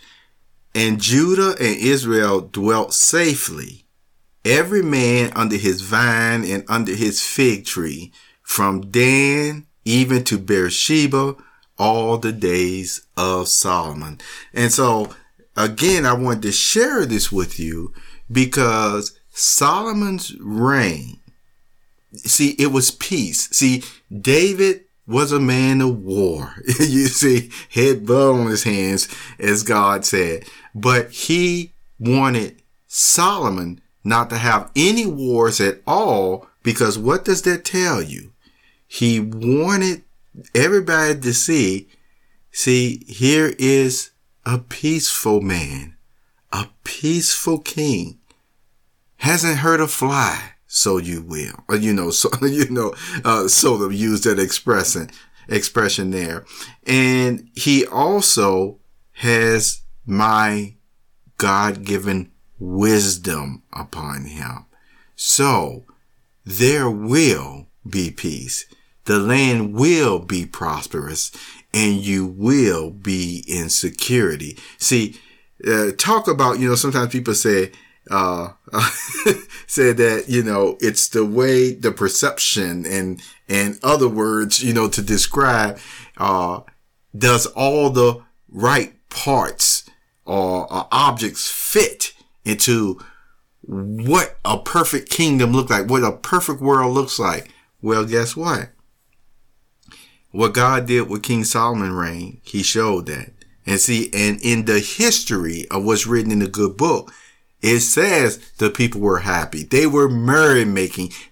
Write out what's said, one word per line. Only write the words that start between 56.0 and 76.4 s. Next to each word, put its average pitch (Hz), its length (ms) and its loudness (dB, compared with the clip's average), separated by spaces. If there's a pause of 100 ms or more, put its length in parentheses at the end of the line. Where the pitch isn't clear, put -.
there. 85 340 -6 (420)
And 127 680 2
he 139 320 2
also 104 920 2 (340)
has 113 680 0 (240)
my 104 720 0 (640)
God-given 98 920 -2 (280)
wisdom 90 1040 0 (100)
upon 71 540 -12
him. 71 400 -12 (480)
So 95 720 0 (580)
there 123 460 2
will 104 800 0 (200)
be 87 220 -4
peace. 64 560 -8 (380)
The 104 140 2
land 117 560 0
will 135 440 2
be 90 260 -6
prosperous 78 880 -8 (400)
and 104 240 0
you 98 300 -2
will 95 640 0
be 92 560 -6
in 85 240 -6
security. 82 880 -2 (200)
See, 117 400 -2 (480)
uh, 104 300 0
talk 220 320 0
about, 135 300 0